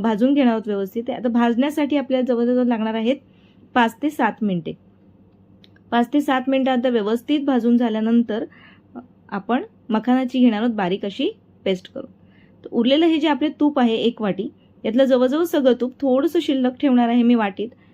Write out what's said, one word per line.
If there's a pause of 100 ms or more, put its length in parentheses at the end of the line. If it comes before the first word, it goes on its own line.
भाजून
घेणार
आहोत
व्यवस्थित.
आता
भाजण्यासाठी
आपल्याला
जवळजवळ
लागणार
आहेत (580)
पाच
ते
सात (100)
मिनिटे. (1200)
पाच
ते
सात
मिनिटानंतर
व्यवस्थित
भाजून
झाल्यानंतर (840)
आपण (280)
मखानाची
घेणार
आहोत
बारीक
अशी (340)
पेस्ट
करून. (540)
तर
उरलेलं
हे
जे
आपले (120)
तूप
आहे
एक
वाटी, (360)
यातलं
जवळजवळ
सगळं
तूप,
थोडंसं
शिल्लक
ठेवणार
आहे
मी
वाटीत, (260)